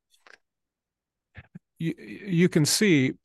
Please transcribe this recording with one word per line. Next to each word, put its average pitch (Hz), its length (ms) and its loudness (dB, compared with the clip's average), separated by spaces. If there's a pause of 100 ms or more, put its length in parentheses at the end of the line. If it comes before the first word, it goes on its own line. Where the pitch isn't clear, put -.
(1800)
you, 165 200 -6
you 180 520 0
can 160 160 2
see, 147 480 2 (120)